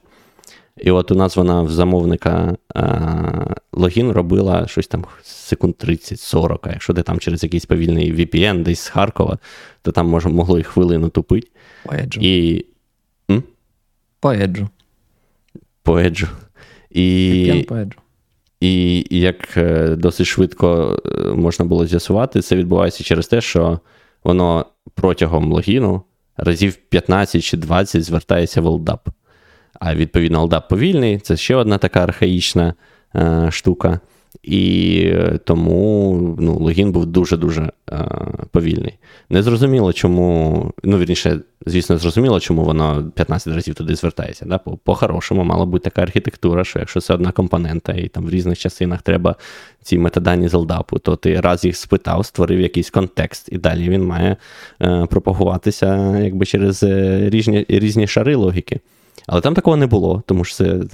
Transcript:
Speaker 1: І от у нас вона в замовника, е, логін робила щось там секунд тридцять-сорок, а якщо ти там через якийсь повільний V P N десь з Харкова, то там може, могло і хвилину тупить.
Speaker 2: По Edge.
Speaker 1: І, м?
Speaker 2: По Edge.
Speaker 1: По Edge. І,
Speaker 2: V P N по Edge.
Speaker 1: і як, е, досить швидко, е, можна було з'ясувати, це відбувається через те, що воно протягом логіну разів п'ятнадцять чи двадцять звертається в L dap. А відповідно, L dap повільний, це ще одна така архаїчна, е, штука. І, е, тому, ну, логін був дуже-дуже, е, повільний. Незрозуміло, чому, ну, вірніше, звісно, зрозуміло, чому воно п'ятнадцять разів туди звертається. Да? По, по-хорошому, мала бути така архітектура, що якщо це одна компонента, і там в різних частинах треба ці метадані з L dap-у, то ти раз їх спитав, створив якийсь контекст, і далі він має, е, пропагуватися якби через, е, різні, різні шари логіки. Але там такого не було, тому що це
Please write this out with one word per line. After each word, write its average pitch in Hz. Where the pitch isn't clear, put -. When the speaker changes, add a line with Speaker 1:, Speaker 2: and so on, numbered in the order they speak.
Speaker 1:
І -
от 90
у 95
нас 95
вона 87
в 80
замовника, 85
е, 80
логін 90
робила 90
щось -
там 85
секунд -
тридцять-сорок, -
а 90
якщо -
ти 87
там 85
через 85
якийсь 85
повільний 82
V 82
P -
N 87
десь 85
з -
Харкова, -
то 82
там 85
може, 85
могло 85
і 80
хвилину 85
тупить. -
Speaker 2:
По -
Edge. -
Speaker 1:
І, 87
м? 107
Speaker 2:
По 143
Edge. 101
Speaker 1:
По 82
Edge. 85
І, 90
Speaker 2:
V 90
P -
N -
по -
Edge. 104
Speaker 1:
і 90
як, 90
е, 80
досить 85
швидко, 85
е, -
можна 85
було 85
з'ясувати, 95
це 90
відбувається 90
через 82
те, 117
що 85
воно 87
протягом 82
логіну 95
разів 87
п'ятнадцять 92
чи -
двадцять 85
звертається 85
в 82
L 82
dap. -
А 85
відповідно, 82
L -
dap -
повільний, 117
це 85
ще -
одна 107
така -
архаїчна, 87
е, 82
штука. 87
І, 90
е, 85
тому, 87
ну, 80
логін 82
був 85
дуже-дуже, 82
е, -
повільний. 82
Незрозуміло, 113
чому, 85
ну, 98
вірніше, 85
звісно, 85
зрозуміло, 95
чому 80
воно 78
п'ятнадцять 80
разів 80
туди 80
звертається. -
Да? 92
По, 87
по-хорошому, 90
мала 85
бути 90
така -
архітектура, 87
що -
якщо 87
це 92
одна 87
компонента, 85
і 87
там 87
в 82
різних 90
частинах 90
треба 87
ці -
метадані 87
з 85
L 85
dap-у, 80
то 85
ти 87
раз 87
їх 87
спитав, 90
створив 90
якийсь 90
контекст, -
і 92
далі 85
він 95
має, 90
е, 90
пропагуватися 98
якби 95
через, 98
е, 95
різні, 107
різні 104
шари 120
логіки. 92
Але 87
там 143
такого 165
не 139
було, 95
тому 90
що -
це 95